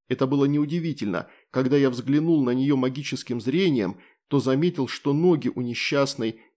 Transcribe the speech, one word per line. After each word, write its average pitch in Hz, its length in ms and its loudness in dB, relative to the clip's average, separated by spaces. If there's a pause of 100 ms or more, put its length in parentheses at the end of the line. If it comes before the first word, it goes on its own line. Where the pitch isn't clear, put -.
Это 131 180 -2
было 139 200 2
неудивительно. 147 840 -2 (240)
Когда 135 240 2
я 139 120 4
взглянул 143 540 2
на 123 80 2
неё 135 240 2
магическим 127 680 -4
зрением, 131 600 0 (260)
то 143 140 0
заметил, 135 480 0
что - 240 -4
ноги 156 420 2
у 127 60 -6
несчастной 120 800 -2 (160)